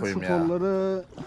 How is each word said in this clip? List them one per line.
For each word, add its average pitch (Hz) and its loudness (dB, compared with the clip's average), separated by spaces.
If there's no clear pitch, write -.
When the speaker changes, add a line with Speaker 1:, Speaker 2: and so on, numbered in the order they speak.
Speaker 1:
koyayım 196 0
ya. 185 -2
Speaker 2:
sporları, 185 0